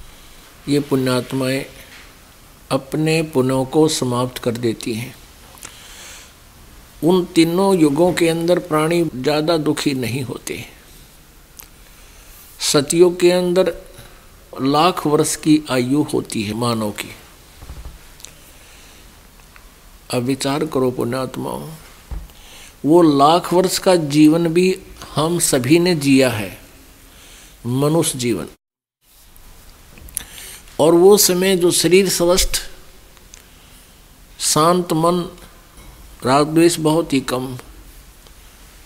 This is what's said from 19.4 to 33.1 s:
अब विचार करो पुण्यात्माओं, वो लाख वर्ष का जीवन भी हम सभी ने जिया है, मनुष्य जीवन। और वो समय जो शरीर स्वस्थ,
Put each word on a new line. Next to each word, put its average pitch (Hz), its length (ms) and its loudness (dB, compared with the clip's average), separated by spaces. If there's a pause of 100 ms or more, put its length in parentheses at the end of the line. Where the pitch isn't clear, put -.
अब 123 100 -4
विचार 139 420 -4
करो 131 260 0
पुण्यात्माओं, 131 840 -6 (1120)
वो 165 160 6
लाख 156 520 4
वर्ष 185 240 0
का 190 180 2
जीवन 156 520 4
भी 180 320 0 (360)
हम 165 240 -2
सभी 143 400 2
ने 180 160 2
जिया 135 340 4
है, 107 280 -8 (1080)
मनुष्य 147 540 0
जीवन। 110 280 -4 (2250)
और 160 140 4
वो 190 240 8
समय 185 400 2
जो 170 140 2
शरीर 180 380 2
स्वस्थ, - 600 0 (1700)